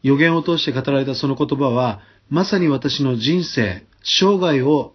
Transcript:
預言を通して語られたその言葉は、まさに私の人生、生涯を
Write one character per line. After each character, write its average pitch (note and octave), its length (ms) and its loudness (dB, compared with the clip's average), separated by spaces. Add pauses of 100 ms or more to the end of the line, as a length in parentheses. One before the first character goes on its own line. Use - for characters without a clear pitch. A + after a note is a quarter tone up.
預 C#3 140 4
言 E3 180 4
を D#3+ 80 0
通 E3+ 140 0
し - 80 -2
て D3+ 60 -4
語 B2+ 100 -4 (100)
ら C#3 80 2
れ C#3 60 -2
た C3 100 -4
そ - 120 -4
の C3+ 80 0
言 C#3 220 -2
葉 C#3 120 0
は、 A#2+ 320 -2 (280)
ま E3 140 0
さ G3 160 0
に E3+ 80 2
私 C#3 340 -2
の C3 140 0
人 D3 280 0
生、 G2+ 420 -2 (180)
生 G3 360 2
涯 D#3 220 2
を C#3 340 0